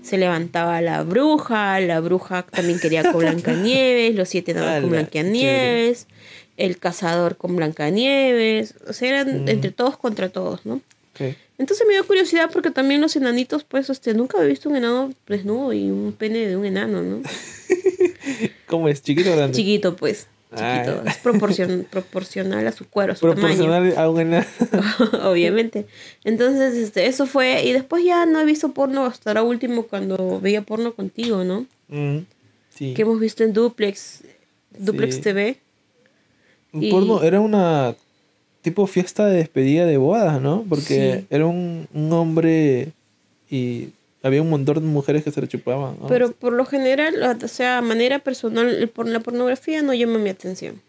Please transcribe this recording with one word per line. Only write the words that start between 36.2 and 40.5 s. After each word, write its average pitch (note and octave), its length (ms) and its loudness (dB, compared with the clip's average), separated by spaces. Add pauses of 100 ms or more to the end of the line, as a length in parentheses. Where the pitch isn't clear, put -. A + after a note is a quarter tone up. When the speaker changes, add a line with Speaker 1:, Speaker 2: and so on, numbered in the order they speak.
Speaker 2:
Un D#3 120 -4
Speaker 1:
Y G#3+ 60 0
Speaker 2:
porno, F#3+ 320 4
era E3+ 180 4
una E3+ 540 2 (680)
tipo F#3+ 240 0
fiesta F#3+ 400 0
de F#3+ 120 4
despedida D3+ 480 2
de D3+ 100 4
bodas, D#3 460 2
¿no? E3+ 260 0